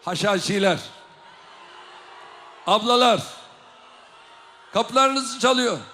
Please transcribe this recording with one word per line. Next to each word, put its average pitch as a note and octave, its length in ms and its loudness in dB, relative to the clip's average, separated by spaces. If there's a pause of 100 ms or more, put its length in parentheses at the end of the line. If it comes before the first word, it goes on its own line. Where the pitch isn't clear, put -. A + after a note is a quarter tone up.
Haşhaşiler. F#3+ 720 0 (1900)
Ablalar. A3+ 540 2 (1500)
Kapılarınızı B3+ 680 0
çalıyor. B3 380 0 (160)